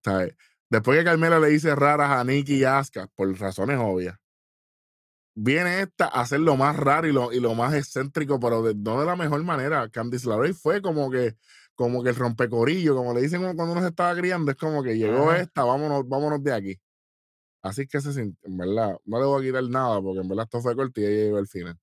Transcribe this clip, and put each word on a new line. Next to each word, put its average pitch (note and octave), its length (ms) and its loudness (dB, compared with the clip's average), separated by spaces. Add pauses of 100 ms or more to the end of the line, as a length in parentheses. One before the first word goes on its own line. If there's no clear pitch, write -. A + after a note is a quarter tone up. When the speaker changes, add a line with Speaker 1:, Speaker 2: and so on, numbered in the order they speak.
Speaker 1:
¿Sabes? F#2+ 300 -2 (360)
Después A#2 280 4
que E3 60 4
Carmela E3 360 4
le D3+ 80 6
dice D3+ 260 4
raras C#3+ 360 4
a B2+ 140 2
Nikki C#3 360 0
y C3+ 40 4
Asuka, C3+ 440 0
por F#2+ 300 -2
razones G2+ 420 -2
obvias, F#2 360 -2 (1160)
viene E3+ 480 0
esta F3+ 240 -2
a B2 160 0
hacer C#3 180 0
lo D#3 160 4
más C#3 200 4
raro D3+ 300 2
y D3+ 60 2
lo, B2 200 2
y B2 80 0
lo A#2 140 2
más A#2+ 200 0
excéntrico, C#3 680 -2
pero A#2 220 0
de, A2+ 120 0
no G#2+ 260 -2
de D3 60 0
la F3+ 100 -2
mejor D3+ 280 -2
manera. D3 460 -2
Candice A#2+ 380 -6
LeRae B2 260 0
fue E3+ 260 0
como D#3 300 -2
que, B2 260 -2 (380)
como B2 280 -2
que B2+ 80 2
el A#2 60 -2
rompecorillo, B2 800 0
como B2 160 -2
le A#2+ 100 0
dicen E3+ 200 0
cuando E3+ 300 -4
uno F3 100 0
se F3+ 60 0
estaba F3 280 0
criando, F3 360 0
es C3 40 -4
como D#3 260 -2
que A#2+ 140 -2
llegó A#2 340 2
Speaker 2:
Ajá. E3+ 100 2
Speaker 1:
esta, E3+ 240 -2
vámonos, C#3 440 0
vámonos C#3+ 340 -2
de C#3 120 0
aquí. G2 260 -6 (840)
Así G#2+ 240 -6
que C#3+ 140 -2
se C#3+ 140 -8
sint-, A2 280 -6
en F#2 140 -10
verdad, G2 480 -2
no A2 140 -4
le C3+ 80 2
voy C#3 160 0
a C3 60 -4
quitar C3 160 -2
nada, B2 360 0
porque F#2+ 220 -4
en F#2 60 -6
verdad G2+ 160 -4
esto A#2+ 180 -6
fue A#2+ 120 0
corto B2+ 240 -4
y G#2 60 0
ella G#2 200 2
llegó G#2 120 0
al G2+ 120 -2
final. E2+ 340 -12